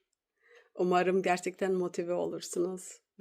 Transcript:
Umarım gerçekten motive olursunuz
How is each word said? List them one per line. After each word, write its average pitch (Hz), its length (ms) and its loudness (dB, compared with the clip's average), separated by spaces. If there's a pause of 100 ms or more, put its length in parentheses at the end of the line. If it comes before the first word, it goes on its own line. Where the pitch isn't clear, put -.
(760)
Umarım 180 460 4
gerçekten 185 520 0
motive 175 400 -2
olursunuz 175 880 -4 (200)